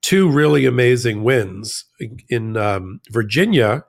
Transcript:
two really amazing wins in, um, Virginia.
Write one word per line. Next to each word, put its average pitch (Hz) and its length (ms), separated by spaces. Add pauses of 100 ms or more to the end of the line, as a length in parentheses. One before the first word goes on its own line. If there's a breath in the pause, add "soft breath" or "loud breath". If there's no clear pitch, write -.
two 190 280
really 147 360
amazing 120 580
wins 107 600 (440)
in, 113 280
um, 101 440 (100)
Virginia. 117 800